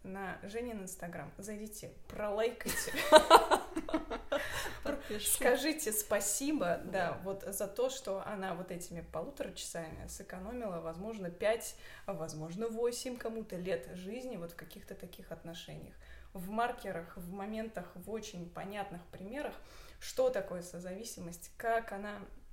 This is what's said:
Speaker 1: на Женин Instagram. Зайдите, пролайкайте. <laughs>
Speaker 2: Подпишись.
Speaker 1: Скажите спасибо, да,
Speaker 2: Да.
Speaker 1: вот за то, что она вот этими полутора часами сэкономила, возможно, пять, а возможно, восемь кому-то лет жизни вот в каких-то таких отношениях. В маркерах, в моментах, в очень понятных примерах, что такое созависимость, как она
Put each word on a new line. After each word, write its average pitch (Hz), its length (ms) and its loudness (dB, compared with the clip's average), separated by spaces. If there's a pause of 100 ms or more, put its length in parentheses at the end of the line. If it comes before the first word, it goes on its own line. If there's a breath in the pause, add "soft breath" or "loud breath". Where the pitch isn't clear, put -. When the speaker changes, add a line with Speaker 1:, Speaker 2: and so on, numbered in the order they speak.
Speaker 1:
на 190 400 -6
Женин 220 400 -4
Instagram. 175 540 -8
Зайдите, 208 540 -8 (180)
пролайкайте. 214 840 0 (180)
<laughs> - 560 12 (1160 loud breath)
Speaker 2:
Подпишись. 269 520 0
Speaker 1:
Скажите 269 580 4
спасибо, 214 920 2
да, 180 280 0
Speaker 2:
Да. 170 120 -6
Speaker 1:
вот 196 180 -4
за 196 240 -2
то, 240 240 0
что 196 360 -4
она 190 280 -2
вот 175 160 -6
этими 175 300 -8
полутора 190 520 -6
часами 170 560 -8
сэкономила, 190 720 -6
возможно, 180 500 -6
пять, 214 460 2 (300 loud breath)
а 196 80 -2
возможно, 160 540 -4
восемь 240 480 0
кому-то 226 400 -4
лет 170 400 -2
жизни 226 400 -6
вот 170 160 -8
в - 40 -18
каких-то 185 380 -12
таких - 380 -12
отношениях. 165 640 -10 (380 loud breath)
В 185 180 -6
маркерах, 196 680 -2
в 175 160 -8
моментах, 214 640 -4
в 180 160 -10
очень 196 380 -6
понятных 185 580 -6
примерах, 240 480 -6 (460 loud breath)
что 254 300 4
такое 190 320 0
созависимость, 180 920 -8
как 226 360 2
она 208 260 -4 (340)